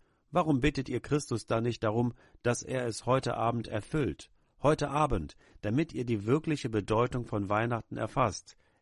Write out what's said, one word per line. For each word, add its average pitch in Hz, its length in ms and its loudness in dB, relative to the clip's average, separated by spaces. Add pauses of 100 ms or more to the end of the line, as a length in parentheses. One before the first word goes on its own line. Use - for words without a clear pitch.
(320)
warum 151 280 2
bittet 143 280 0
ihr 120 100 -2
Christus 139 480 -2
da 113 140 0
nicht 117 240 -2
darum, 117 280 2 (300)
dass 120 220 0
er 127 220 -4
es 110 200 -6
heute 123 300 2
Abend 117 320 0
erfüllt? 113 640 -4 (280)
Heute 147 300 2
Abend, 131 460 0 (240)
damit 127 340 0
ihr 127 100 -2
die 110 220 0
wirkliche 147 420 2
Bedeutung 110 560 0
von 101 240 -2
Weihnachten 113 500 -2
erfasst. 113 580 -2 (260)